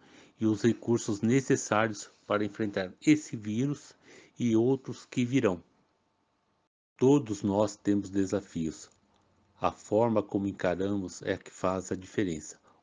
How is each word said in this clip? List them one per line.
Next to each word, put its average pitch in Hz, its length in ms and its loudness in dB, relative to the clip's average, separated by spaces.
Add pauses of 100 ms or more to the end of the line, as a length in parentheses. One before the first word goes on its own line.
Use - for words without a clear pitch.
(400)
e 110 60 0
os 110 160 0
recursos 113 580 0
necessários 113 920 0 (160)
para 104 200 0
enfrentar 98 480 -4 (120)
esse 151 300 2
vírus 117 580 -6 (460)
e 117 160 2
outros 123 500 0
que 123 200 -2
virão. 117 360 2 (1300)
Todos 123 480 4
nós 104 320 2
temos 101 340 0
desafios. 95 800 -4 (720)
A 87 140 -2
forma 110 500 0
como 98 240 -2
encaramos 95 760 -4
é 104 120 -2
a 90 40 -4
que - 140 -18
faz 92 400 -4
a 98 60 -4
diferença. 92 600 -6 (260)